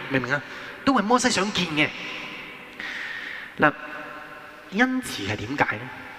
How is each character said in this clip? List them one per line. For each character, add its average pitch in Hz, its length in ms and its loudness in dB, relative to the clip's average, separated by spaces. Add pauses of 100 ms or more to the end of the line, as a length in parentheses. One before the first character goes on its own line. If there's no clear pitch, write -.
明 135 120 4
唔 - 40 -2
明 123 60 0
啊？ 143 100 2 (440)
都 277 80 6
係 240 80 6
摩 226 160 6
西 240 140 6
想 202 200 2
見 180 140 2
嘅。 151 240 2 (1700)
嗱， 151 160 8 (1040)
恩 254 240 4
賜 - 300 -4
係 104 40 0
點 117 220 -4
解 - 200 4
呢？ 123 120 -8 (300)